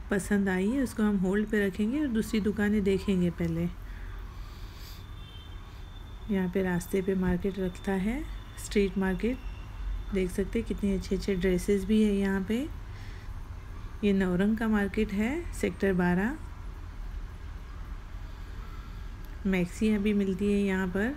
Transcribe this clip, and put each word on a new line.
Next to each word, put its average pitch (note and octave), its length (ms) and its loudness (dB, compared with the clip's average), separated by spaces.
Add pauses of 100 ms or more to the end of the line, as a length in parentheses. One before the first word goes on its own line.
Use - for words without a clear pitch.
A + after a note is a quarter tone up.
पसंद G3+ 460 2
आई F#3 200 2
है, C4+ 120 2
उसको A3 220 0
हम G#3 140 4
hold G3 320 2
पे G#3+ 100 2
रखेंगे G#3 400 0
और D4+ 100 2
दूसरी A3 320 2
दुकानें G#3 420 2
देखेंगे F#3 480 4
पहले। E3 320 0 (2750)
यहाँ F#3+ 220 2
पे F#3+ 140 0
रास्ते F3+ 380 0
पे F#3+ 140 2
market F#3 440 2
लगता F#3 340 -2
है, G#3+ 280 0 (360)
street G3+ 400 2
मार्केट। F#3+ 400 0 (760)
देख F#3 180 0
सकते G3 280 0
हैं A3+ 80 -4
कितने G3 280 2
अच्छे F#3 200 0
अच्छे F#3+ 200 0
dresses F#3 500 2
भी G#3+ 180 6
है G#3 100 6
यहाँ G3 300 2
पे। G#3+ 140 0 (1500)
ये G3+ 100 6
नवरंग G3 440 4
का A3+ 100 0
market G#3 460 2
है, B3 400 -2
sector G3 400 2
बारह। F3+ 440 4 (3000)
Maxi G3 540 2
भी G#3 140 4
मिलती G3 380 2
है G3+ 60 4
यहाँ F#3+ 300 2
पर। G#3 280 0